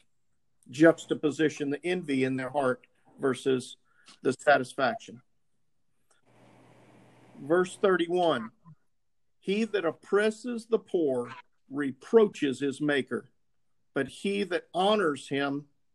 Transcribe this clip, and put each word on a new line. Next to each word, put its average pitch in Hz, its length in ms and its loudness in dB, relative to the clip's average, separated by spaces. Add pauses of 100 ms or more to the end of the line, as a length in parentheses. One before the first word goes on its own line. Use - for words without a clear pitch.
(720)
juxtaposition 147 1000 2
the 143 160 -6
envy 156 380 -2
in 131 120 0
their 131 140 -6
heart 127 380 -2 (320)
versus 131 580 -2 (460)
the 131 100 0
satisfaction. 127 880 0 (2250)
Verse 180 360 0
thirty-one, 170 720 2 (880)
"He 208 260 -2
that 202 200 -2
oppresses 220 800 -2
the 220 140 0
poor 131 500 -2 (400)
reproaches 143 880 2
his 139 220 -4
maker, 143 480 -2 (640)
but 135 140 -2
he 202 380 -4
that 170 180 -4 (100)
honors 185 560 0
him 139 360 -4 (300)